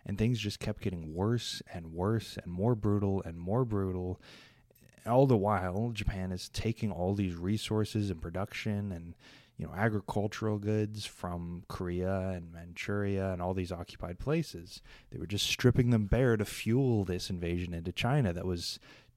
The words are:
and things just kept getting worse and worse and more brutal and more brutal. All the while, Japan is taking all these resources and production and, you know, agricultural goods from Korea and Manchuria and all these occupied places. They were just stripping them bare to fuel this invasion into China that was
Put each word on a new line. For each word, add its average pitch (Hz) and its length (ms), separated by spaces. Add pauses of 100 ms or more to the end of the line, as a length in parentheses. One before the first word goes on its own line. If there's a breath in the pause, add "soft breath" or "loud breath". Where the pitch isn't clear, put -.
and 101 120
things 113 220
just 104 200
kept - 220
getting 82 320
worse 110 480 (120)
and 82 200
worse 101 480
and 87 100
more 104 240
brutal 101 480
and 85 140
more 101 280
brutal. 95 560 (840 loud breath)
All 127 220
the 123 100
while, 101 560
Japan 98 380
is 90 180
taking 110 420
all 90 220
these 95 220
resources 104 760
and 82 120
production 101 720
and, 85 220 (420 loud breath)
you 80 100
know, - 60
agricultural 107 840
goods 107 480
from 87 600
Korea 92 640
and 85 240
Manchuria 95 800
and 87 80
all 92 120
these 92 180
occupied 87 460
places. 135 640 (300 loud breath)
They - 80
were 87 80
just 98 180
stripping 123 440
them 110 160
bare 113 320
to 104 80
fuel 117 580
this 90 260
invasion 87 440
into 85 180
China 120 400
that 87 140
was 87 340 (380 loud breath)